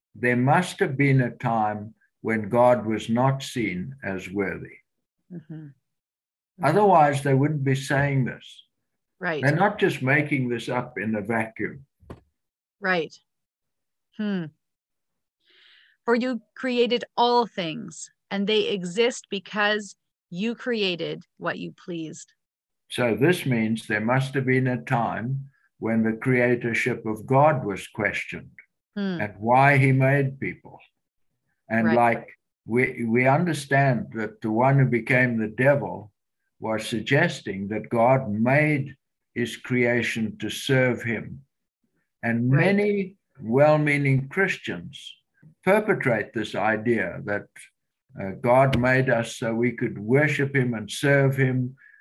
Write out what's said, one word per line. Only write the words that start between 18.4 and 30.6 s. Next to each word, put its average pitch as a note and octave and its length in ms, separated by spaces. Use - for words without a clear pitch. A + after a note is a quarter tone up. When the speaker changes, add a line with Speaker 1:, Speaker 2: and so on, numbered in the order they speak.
Speaker 2:
they G#3+ 220
exist G3 600
because G#3 680
you G#3+ 240
created F3+ 680
what E3+ 220
you E3+ 140
pleased." D#3+ 600
Speaker 1:
So A#2+ 240
this E3+ 320
means A2+ 400
there G#2+ 140
must C3 340
have C3 120
been C3 200
a B2 160
time A#2 680
when A2+ 240
the A2 140
creatorship B2 880
of G#2+ 200
God C3+ 380
was G2 240
questioned F#2 640
Speaker 2:
Hmm. F#3+ 240
Speaker 1:
and G#2 180
why C3 400
he C3+ 140
made C3+ 480
people. - 400